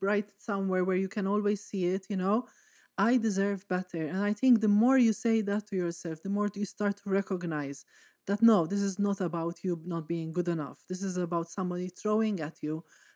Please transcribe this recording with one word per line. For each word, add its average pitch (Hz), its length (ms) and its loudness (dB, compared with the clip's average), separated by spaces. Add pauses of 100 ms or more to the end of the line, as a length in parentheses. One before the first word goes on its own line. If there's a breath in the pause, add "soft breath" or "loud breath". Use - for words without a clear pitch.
write 208 280 0
it - 120 -20
somewhere 190 440 0
where 185 100 2
you 190 140 0
can 190 180 -2
always 202 360 0
see 185 220 -4
it, 185 240 -2
you 202 80 -4
know, 202 300 2 (500 soft breath)
"I 233 200 4
deserve 202 500 -2
better." 180 380 -4
And 165 180 -4
I 208 100 0
think 240 280 4
the 220 60 2 (160)
more 262 140 6
you 226 160 6
say 226 280 0
that 202 260 -2
to - 80 -6
yourself, 170 460 -4
the 196 80 -6
more 202 240 0
you 202 120 -4
start 202 320 -2
to - 120 -10
recognize 170 760 -2 (400 soft breath)
that, 202 160 -2
no, 214 260 6
this 202 140 -2
is 196 180 -2
not 202 220 0
about 170 420 -4
you 175 220 -2
not 165 220 -4
being 165 240 -4
good 170 160 -2
enough. 156 400 -4
This 180 140 -6
is 185 160 -4
about 170 320 -2
somebody 180 400 -4
throwing 214 500 -2
at 156 220 -8
you. 156 240 -4 (300 soft breath)